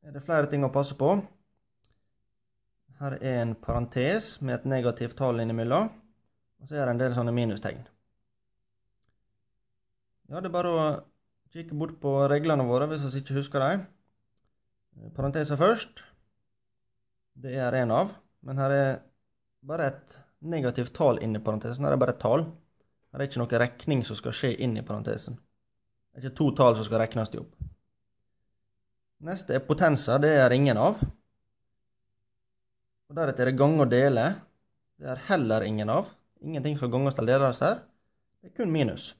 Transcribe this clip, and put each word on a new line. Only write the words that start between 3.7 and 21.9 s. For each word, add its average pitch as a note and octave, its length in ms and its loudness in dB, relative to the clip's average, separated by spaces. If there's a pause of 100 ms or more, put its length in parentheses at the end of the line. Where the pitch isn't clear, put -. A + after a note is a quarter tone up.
med B2 220 -4
et B2+ 100 -6
negativt A#2+ 480 -2
tall A#2+ 240 0
innimellom, A#2 460 0 (760)
og C3+ 80 -20
så D3+ 80 -8
er C3+ 80 -2
det B2 60 0
en A#2+ 80 -2
del B2 160 0
sånne A#2+ 180 -2
minustegn. A#2 460 -4 (2500)
Ja, D3 80 -10
det F#3 80 -8
er E3+ 80 -6
bare F3 160 0
å D#3+ 140 2 (680)
kikke E3 240 -12
bort D#3+ 300 -6
på C#3 80 0 (180)
reglene D3 380 2
våre B2+ 240 2
hvis D3+ 160 -6
vi C3+ 160 -6
ikke C#3 160 -4
husker C#3 260 -2
dem. F#3+ 160 0 (1120)
Eh, G#2+ 220 -18
parenteser C#3+ 420 -2
først. A3 460 0 (1300)
Det B2+ 240 -10
er B2+ 240 0
en A2+ 160 2
av, G3 160 0 (320)
men C3+ 160 -4
her C#3 140 2
er C#3 120 2 (800)
bare D3+ 240 -2
et - 260 -20 (220)
negativt B2+ 560 -4
tall C#3+ 240 4
inni G#2+ 240 -4
parentesen. A#2 400 -4
Her C#3+ 140 2